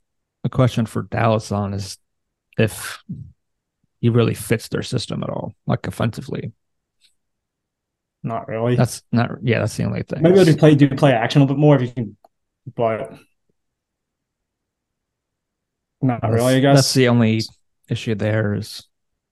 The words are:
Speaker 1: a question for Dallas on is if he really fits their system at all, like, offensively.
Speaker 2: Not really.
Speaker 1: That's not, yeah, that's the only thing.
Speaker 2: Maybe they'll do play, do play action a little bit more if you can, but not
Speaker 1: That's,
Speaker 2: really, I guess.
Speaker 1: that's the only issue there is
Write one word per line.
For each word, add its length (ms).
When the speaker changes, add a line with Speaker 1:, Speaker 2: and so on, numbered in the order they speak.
Speaker 1:
a 60
question 360
for 180
Dallas 500
on 200
is 240
if 440
he 80
really 240
fits 340
their 160
system 400
at 60
all, 240
like, 220
offensively. 640
Speaker 2:
Not 260
really. 260
Speaker 1:
That's 360
not, 200
yeah, 180
that's 180
the 80
only 180
thing. 180
Speaker 2:
Maybe 140
they'll 100
do 120
play, 180
do 140
play 240
action 280
a 40
little 100
bit 60
more 160
if 60
you 80
can, 260
but 380
not 200
Speaker 1:
That's, 120
Speaker 2:
really, 220
I 40
guess. 180
Speaker 1:
that's 160
the 140
only 340
issue 260
there 380
is 300